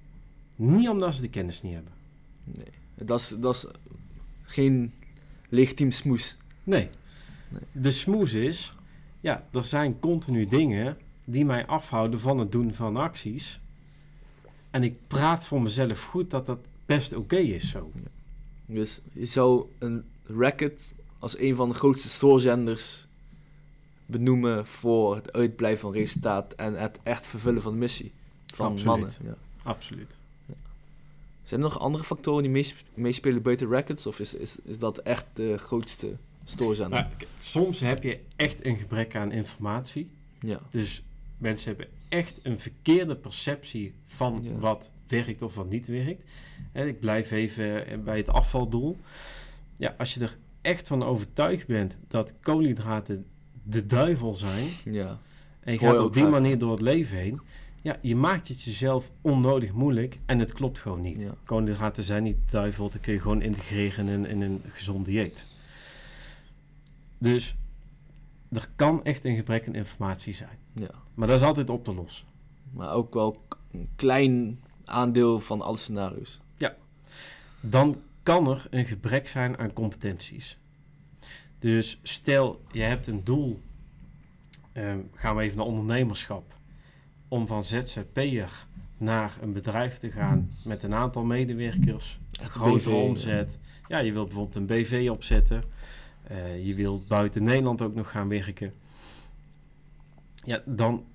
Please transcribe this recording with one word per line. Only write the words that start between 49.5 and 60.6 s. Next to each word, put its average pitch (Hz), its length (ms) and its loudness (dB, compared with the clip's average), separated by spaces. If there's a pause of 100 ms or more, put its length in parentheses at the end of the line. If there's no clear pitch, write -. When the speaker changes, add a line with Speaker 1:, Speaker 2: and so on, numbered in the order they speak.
Speaker 1:
Ja, - 200 -4
als 123 160 -4
je 123 60 -8
er 117 180 -4 (240)
echt 170 260 -2
van 127 160 2
overtuigd 131 640 0
bent 101 300 0 (100)
dat 110 320 -2
koolhydraten 110 840 0 (380)
de 107 220 -2
duivel 123 480 2
zijn 101 340 -4 (160)
Speaker 2:
Ja. 104 360 -4 (400)
Speaker 1:
en 120 140 -4
je 113 60 0
Speaker 2:
Hoor 117 80 6
Speaker 1:
gaat 120 100 10
Speaker 2:
je 117 40 6
Speaker 1:
op 110 60 4
Speaker 2:
ook 104 60 -2
Speaker 1:
die 131 80 6
Speaker 2:
vaak. 151 100 8
Speaker 1:
manier 135 260 6
door 117 140 2
het 110 100 0
leven 127 360 2
heen, 101 240 -4 (400)
ja, 156 200 -4
je 117 140 2
maakt 165 320 2
het 131 140 -10
jezelf 127 500 0 (100)
onnodig 131 520 4
moeilijk 127 520 2
en 127 140 2
het 110 140 0
klopt 127 260 -4